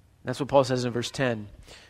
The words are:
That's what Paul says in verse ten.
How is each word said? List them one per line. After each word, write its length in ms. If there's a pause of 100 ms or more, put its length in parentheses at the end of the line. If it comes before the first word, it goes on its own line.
(240)
That's 160
what 100
Paul 140
says 220
in 80
verse 180
ten. 380 (400)